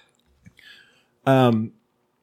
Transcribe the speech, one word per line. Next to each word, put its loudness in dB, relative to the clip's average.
Um, 0